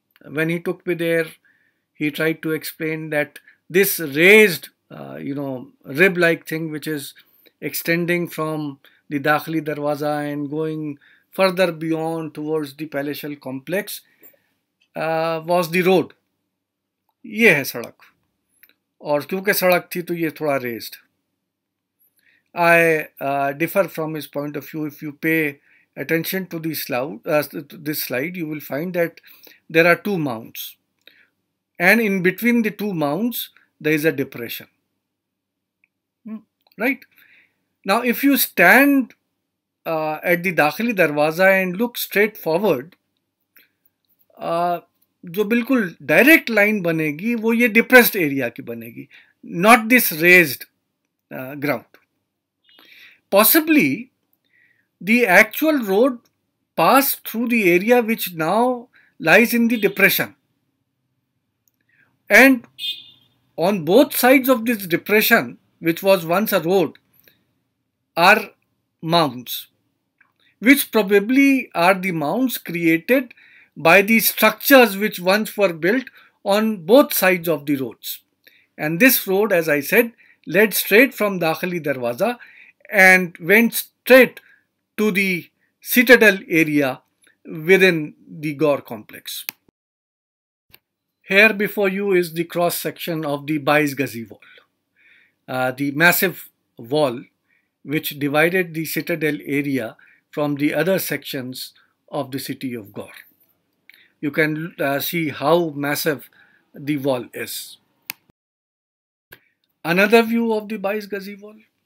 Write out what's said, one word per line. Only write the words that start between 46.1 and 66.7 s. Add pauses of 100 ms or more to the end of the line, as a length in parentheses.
लाइन
बनेगी,
वो
ये
डिप्रेस्ड
एरिया
की
बनेगी, (340)
not
this
raised, (640)
uh,
ground. (1500)
Possibly, (920)
the
actual
road (580)
passed
through
the
area
which
now (300)
lies
in
the
depression. (1900)
And (920)
on
both
sides
of
this
depression, (220)
which
was
once
a
road, (1200)